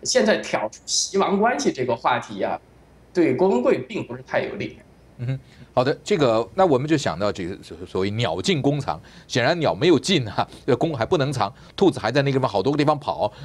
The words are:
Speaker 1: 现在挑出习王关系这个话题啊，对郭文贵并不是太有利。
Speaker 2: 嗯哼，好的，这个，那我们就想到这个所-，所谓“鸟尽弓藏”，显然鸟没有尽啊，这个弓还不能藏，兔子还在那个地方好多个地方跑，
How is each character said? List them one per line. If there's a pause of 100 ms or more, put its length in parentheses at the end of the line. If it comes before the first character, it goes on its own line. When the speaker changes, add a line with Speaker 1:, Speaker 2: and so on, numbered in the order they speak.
Speaker 1:
现
在
挑
出
习
王
关
系
这
个
话
题
啊， (540)
对
郭
文
贵
并
不
是
太
有
利。 (400)
Speaker 2:
嗯
哼， (340)
好
的，
这
个， (100)
那
我
们
就
想
到
这
个
所-， (100)
所
谓 (100)
“鸟
尽
弓
藏”， (300)
显
然
鸟
没
有
尽
啊， (200)
这
个
弓
还
不
能
藏， (200)
兔
子
还
在
那
个
地
方
好
多
个
地
方
跑， (140)